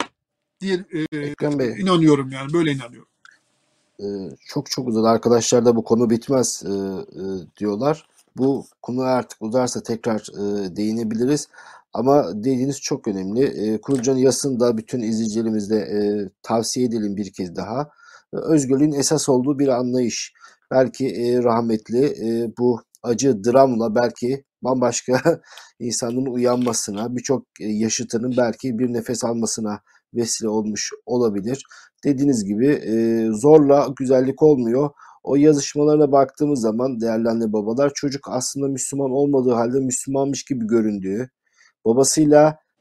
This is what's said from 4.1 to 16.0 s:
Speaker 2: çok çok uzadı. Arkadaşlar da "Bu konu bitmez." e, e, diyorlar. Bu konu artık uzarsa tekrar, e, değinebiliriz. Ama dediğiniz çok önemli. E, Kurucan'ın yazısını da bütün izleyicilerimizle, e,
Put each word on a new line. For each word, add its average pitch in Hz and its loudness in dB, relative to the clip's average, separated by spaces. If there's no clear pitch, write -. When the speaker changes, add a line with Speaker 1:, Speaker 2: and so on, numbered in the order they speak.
Speaker 2:
çok - -6
çok 127 -4
uzadı. 113 2
Arkadaşlar 117 4
da 117 6
"Bu 113 -2
konu 117 2
bitmez." 120 0
e, 95 -6
e, 98 -6
diyorlar. 107 -2
Bu 131 0
konu 123 -4
artık 127 -2
uzarsa 120 -2
tekrar, 113 -4
e, 101 -6
değinebiliriz. 113 -2
Ama 113 2
dediğiniz 131 -2
çok - -6
önemli. 98 -2
E, 107 -2
Kurucan'ın 131 0
yazısını 127 0
da 120 2
bütün 120 -6
izleyicilerimizle, 110 -2
e, 104 -2